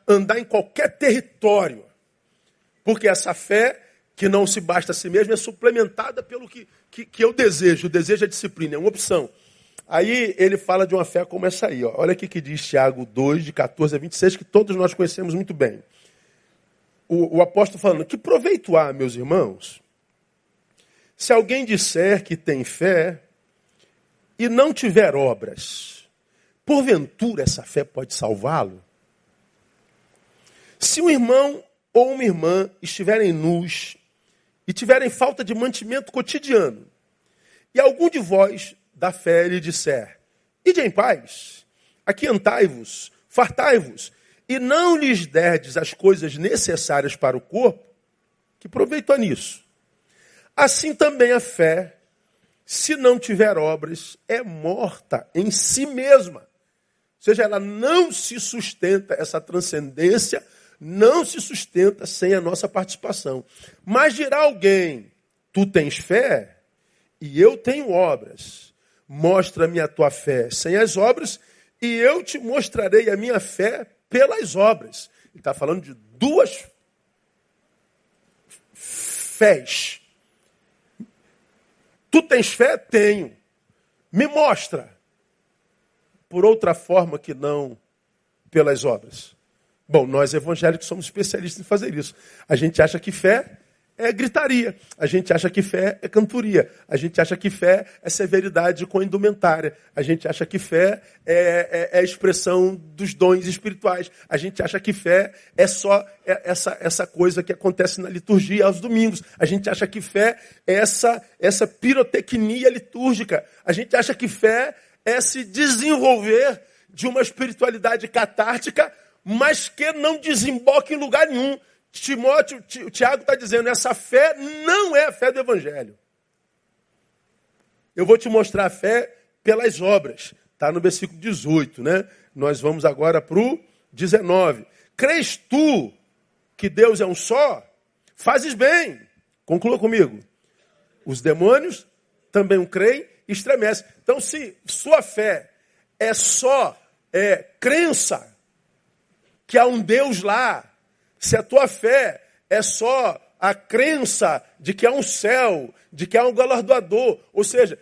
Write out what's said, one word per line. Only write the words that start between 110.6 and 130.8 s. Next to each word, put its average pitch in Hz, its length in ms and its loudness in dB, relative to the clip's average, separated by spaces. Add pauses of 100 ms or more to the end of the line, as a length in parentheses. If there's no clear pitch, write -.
é 185 80 2
essa, 226 500 0 (160)
essa 196 260 2
pirotecnia 247 1040 0
litúrgica. 233 720 -2 (220)
A 170 80 0
gente 233 240 -2
acha 240 180 0
que 240 140 -4
fé 240 480 0 (260)
é 240 200 0
se 262 220 -4
desenvolver 254 1200 2 (280)
de - 160 -8
uma 254 160 0
espiritualidade 233 840 -2
catártica, 233 840 -2 (320)
mas 254 440 0
que 302 240 -4
não 302 260 -2
desemboca 269 760 2
em - 20 -2
lugar 285 300 2
nenhum. 269 320 -4 (320)
Timóteo, 269 720 0
Ti-, - 220 -16
o - 60 -14
Tiago 254 340 -2
tá 277 100 -2
dizendo, 233 340 -2
essa 247 260 -2
fé 302 400 2
não 311 600 -2
é 294 120 4
a 269 60 -6
fé 254 200 0
do 262 80 -6
evangelho. 147 580 -6 (2000)
Eu 180 100 -2
vou 226 100 8
te 233 120 -10
mostrar 202 380 0
a 175 40 -4
fé 226 440 -2 (280)
pelas 220 380 0
obras. 180 540 0 (220)
Tá 151 140 0
no 170 100 -4